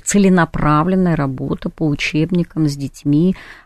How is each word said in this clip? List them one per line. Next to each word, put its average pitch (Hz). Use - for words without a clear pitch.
целенаправленная 180
работа 139
по 165
учебникам 160
с 143
детьми, 147